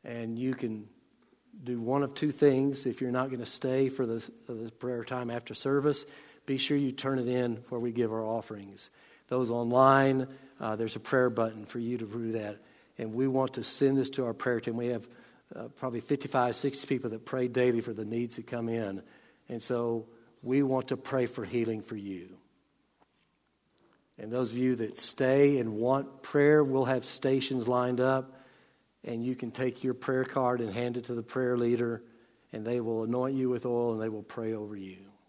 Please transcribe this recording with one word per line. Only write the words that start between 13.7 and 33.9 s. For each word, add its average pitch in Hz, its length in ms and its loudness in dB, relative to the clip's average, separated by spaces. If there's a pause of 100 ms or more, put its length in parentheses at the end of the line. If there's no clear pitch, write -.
this 135 140 2
to 131 140 -2
our 117 80 -2
prayer 120 260 0
team. 117 160 -4
We 120 120 -2
have, 117 200 -4 (480)
uh, 117 140 -12
probably 120 320 -6
fifty-five, 131 540 0
sixty - 300 -4
people 127 260 -2
that 110 140 -10
pray 127 220 -2
daily 120 340 4
for 113 120 -6
the 107 120 -6
needs 117 300 -4
that 110 100 -10
come 117 240 -6
in. 101 320 -4 (480)
And 117 120 -8
so 117 460 -2 (340)
we 131 200 2
want 131 280 0
to 135 80 0
pray 131 280 0
for 120 200 -6
healing 113 360 -2
for 110 140 -10
you. 92 420 -10 (1800)
And 110 140 -10
those 123 200 0
of 117 60 -4
you 127 180 2
that 113 220 -4
stay 139 600 4
and 110 140 -2
want 131 480 0
prayer, 147 420 6
we'll 135 220 2
have 127 180 0
stations 131 640 0
lined 123 320 2
up, 131 400 2 (640)
and 117 200 -6
you 123 120 -2
can 120 160 -6
take 123 320 -4
your 127 120 0
prayer 131 280 -2
card 123 380 0
and 107 100 -4
hand 120 260 -4
it 117 80 -8
to 123 100 -6
the 113 80 -4
prayer 123 340 0
leader, 120 460 0 (480)
and 107 120 -8
they 120 160 -2
will 113 240 -2
anoint 127 320 0
you 127 140 0
with 120 160 -2
oil, 120 280 0